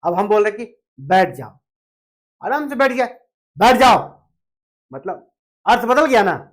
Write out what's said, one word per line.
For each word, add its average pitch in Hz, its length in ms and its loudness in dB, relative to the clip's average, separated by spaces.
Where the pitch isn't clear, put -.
अब 170 100 -2
हम 196 140 -2
बोल 214 160 2
रहे 214 60 0
हैं 220 160 -14
कि - 100 -20
बैठ 175 340 0
जाओ, 120 240 -18
आराम 285 260 -4
से 277 80 -10
बैठ 262 160 0
गया, 247 140 -4
बैठ 233 200 4
जाओ, 233 220 6
मतलब 196 380 -14
अर्थ 233 180 0
बदल 254 220 0
गया 247 160 2
ना 190 120 -2